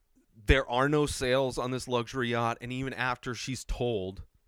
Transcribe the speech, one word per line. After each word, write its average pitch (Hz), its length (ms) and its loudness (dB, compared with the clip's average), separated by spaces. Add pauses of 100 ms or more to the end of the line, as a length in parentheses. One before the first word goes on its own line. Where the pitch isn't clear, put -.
(460)
there 135 240 4
are 127 180 4
no 147 180 4
sails 131 520 0
on 127 140 -2
this 127 160 -6
luxury 120 400 0
yacht. 117 320 0
And 123 120 -10
even 131 200 -4
after 123 420 -4
she's - 300 -8
told 98 580 -2 (260)